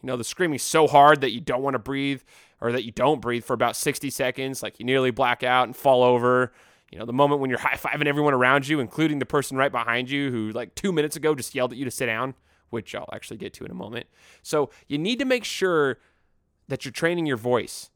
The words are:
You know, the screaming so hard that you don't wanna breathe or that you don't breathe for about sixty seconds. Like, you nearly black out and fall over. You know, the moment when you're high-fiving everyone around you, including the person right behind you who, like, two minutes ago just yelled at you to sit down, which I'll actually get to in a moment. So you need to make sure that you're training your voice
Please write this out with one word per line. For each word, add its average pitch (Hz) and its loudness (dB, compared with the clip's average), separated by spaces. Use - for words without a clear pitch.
You 127 -10
know, 131 -4
the 120 -6
screaming 156 -4
so 160 2
hard 143 8
that 131 0
you 113 -8
don't 131 -4
wanna 135 -2
breathe 139 -6
or 120 -2
that 120 -2
you 113 -12
don't 131 2
breathe 120 -4
for - -4
about 117 -2
sixty 139 -4
seconds. 131 -6
Like, - -12
you 113 -10
nearly 131 2
black 123 0
out 127 2
and 113 -4
fall 127 6
over. 123 4
You 82 -18
know, 107 -10
the 120 -8
moment 143 4
when 135 -2
you're 120 -2
high-fiving 139 -2
everyone 143 2
around 131 4
you, 151 0
including 151 -2
the 127 -4
person 139 -2
right 139 2
behind 120 -2
you 143 -2
who, 110 -4
like, 117 -10
two 196 -2
minutes 151 0
ago 156 0
just 127 -10
yelled 123 -2
at 120 -14
you 135 -6
to 123 -4
sit - -4
down, 120 -4
which - -8
I'll 98 -10
actually 110 -14
get - -12
to - -14
in - -14
a - -14
moment. 117 -12
So 151 -2
you 143 -4
need 214 -2
to 277 -2
make 254 0
sure 156 0
that 135 -8
you're 123 -12
training 170 -2
your 135 -2
voice 117 -4